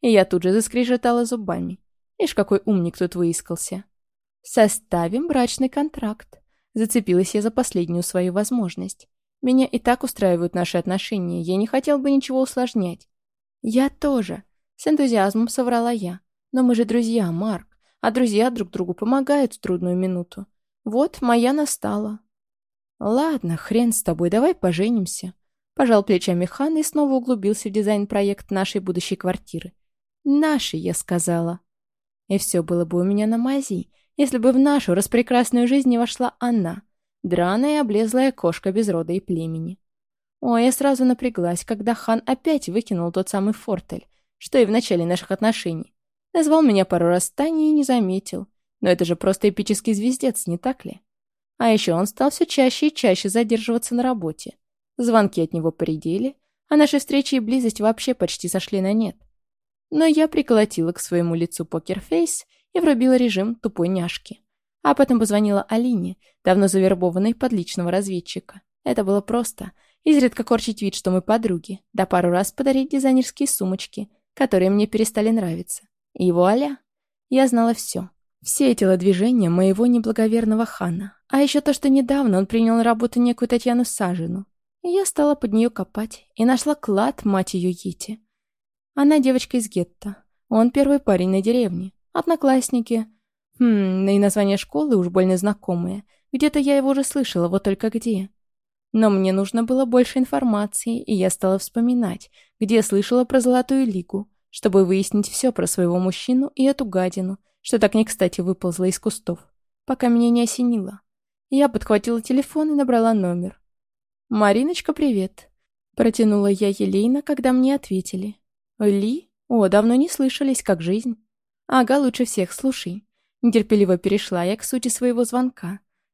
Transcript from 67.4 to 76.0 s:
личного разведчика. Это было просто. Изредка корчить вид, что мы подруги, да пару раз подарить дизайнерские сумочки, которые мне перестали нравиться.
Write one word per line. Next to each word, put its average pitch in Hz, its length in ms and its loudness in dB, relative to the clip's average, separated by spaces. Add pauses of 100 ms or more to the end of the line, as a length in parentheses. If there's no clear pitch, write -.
личного 175 400 -4
разведчика. 185 720 -6 (240)
Это 240 180 0
было 196 160 0
просто. 220 520 -6 (320)
Изредка 262 400 4
корчить 226 380 -2
вид, 196 140 -2
что - 160 -2
мы 185 100 2
подруги, 196 600 -2 (100)
да 190 140 -2
пару 180 240 2
раз 180 220 0
подарить 269 400 0
дизайнерские 262 560 0
сумочки, 196 640 -6 (260)
которые 190 340 2
мне 208 180 2
перестали 220 440 0
нравиться. 180 520 -4 (300)